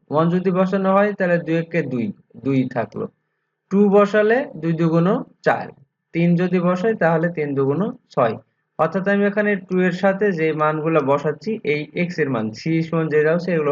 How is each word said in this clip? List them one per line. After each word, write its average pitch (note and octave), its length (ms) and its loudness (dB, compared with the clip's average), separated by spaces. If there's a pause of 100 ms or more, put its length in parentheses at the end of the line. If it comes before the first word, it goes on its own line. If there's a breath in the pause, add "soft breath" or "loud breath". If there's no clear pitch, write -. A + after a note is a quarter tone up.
(120)
ওয়ান D#3 140 2 (100)
যদি F#3 140 -2 (100)
বসানো F#3+ 360 0
হয় G3+ 220 2
তাহলে F3 200 2 (100)
দুই E3 160 0
একে E3 180 -4 (100)
দুই, A#2+ 140 -2 (400)
দুই C3+ 140 0 (160)
থাকলো। G#2+ 300 -6 (680)
টু F#3+ 80 4 (160)
বসালে G#3 420 4 (240)
দুই E3 200 -2
দুগুণ E3 260 2 (380)
চার, C3+ 200 0 (480)
তিন E3+ 160 2 (120)
যদি F3+ 180 0
বসাই F#3 340 0 (100)
তাহলে E3 240 2 (100)
তিন D3 200 -4
দুগুণ C#3 240 0 (320)
ছয়। A2+ 220 0 (440)
অর্থাৎ E3 280 -2
আমি G3+ 180 2
এখানে G#3 260 0 (160)
টু F#3 80 -4 (120)
এর F3 140 -2
সাথে G3 240 2 (140)
যে D#3+ 80 0 (160)
মানগুলো D#3 360 0 (120)
বসাচ্ছি D3 400 -2 (220)
এই D3+ 80 -4 (260)
X - 20 -6 (120)
এর C#3 120 -2
মান, A2 120 -2 (120)
C - 40 -16 (260)
সমান D#3+ 260 -2
যে D3+ 120 4
দেওয়া E3 140 2
আছে F3 160 -6
এগুলো D3 160 0